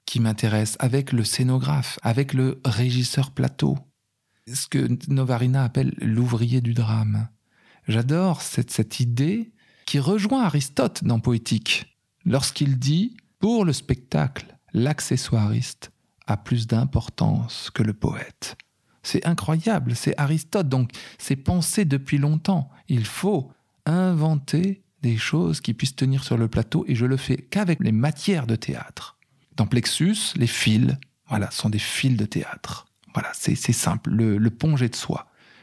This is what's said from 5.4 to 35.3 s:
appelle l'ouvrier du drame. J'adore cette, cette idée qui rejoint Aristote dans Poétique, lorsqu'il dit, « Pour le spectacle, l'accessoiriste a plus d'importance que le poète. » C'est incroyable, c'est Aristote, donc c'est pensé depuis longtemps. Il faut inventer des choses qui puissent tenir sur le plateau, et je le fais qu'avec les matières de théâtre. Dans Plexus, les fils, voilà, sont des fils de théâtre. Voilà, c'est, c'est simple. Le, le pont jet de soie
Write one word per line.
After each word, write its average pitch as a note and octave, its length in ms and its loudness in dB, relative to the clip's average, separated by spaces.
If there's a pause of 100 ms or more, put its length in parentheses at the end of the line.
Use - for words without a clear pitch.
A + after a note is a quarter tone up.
appelle C3 340 0
l'ouvrier A#2+ 640 0
du A#2 140 0
drame. A2 540 0 (600)
J'adore C#3+ 540 0
cette, - 280 -4
cette - 300 -2
idée C#3+ 520 0 (340)
qui C#3+ 120 0
rejoint G#3+ 460 2
Aristote D3+ 600 0
dans A#2 140 4
Poétique, - 800 -2 (260)
lorsqu'il C3+ 540 2
dit, « D#3 380 0 (220)
Pour G#3+ 260 2
le D#3 80 2
spectacle, - 840 -2 (160)
l'accessoiriste A#2+ 1200 0 (340)
a G#2 100 0
plus A#2 300 -2
d'importance A#2 1040 -2
que - 120 -2
le G#2+ 100 0
poète. » - 640 -6 (460)
C'est - 240 -2
incroyable, D#3+ 680 0
c'est - 240 -2
Aristote, D#3 500 0
donc C3 220 2 (280)
c'est - 180 -2
pensé F3+ 480 0
depuis C#3 340 0
longtemps. D#3 520 2 (180)
Il A#2 160 2
faut F3+ 460 -2 (360)
inventer D#3+ 960 2 (200)
des A#2 160 2
choses D#3+ 420 0
qui A2+ 140 -2
puissent - 220 -4
tenir C3+ 280 0
sur A#2 140 0
le A2+ 100 2
plateau, - 400 0
et B2 60 2
je A#2 100 2
le C3 140 2
fais C3 180 -2
qu'avec F3+ 440 0
les A2+ 120 2
matières D3 540 0
de A2+ 100 0
théâtre. - 640 -10 (380)
Dans G#2+ 100 2
Plexus, D#3+ 720 0
les A#2+ 100 2
fils, B2+ 500 2 (320)
voilà, G#2 220 -2
sont - 180 -2
des G#2 100 0
fils - 380 0
de G#2 80 0
théâtre. - 640 -8 (260)
Voilà, - 220 -4
c'est, - 200 0
c'est - 200 0
simple. - 360 -2
Le, G#2+ 280 2
le A2+ 120 4
pont D#3 260 0
jet B2 120 2
de - 80 -6
soie - 300 -6 (360)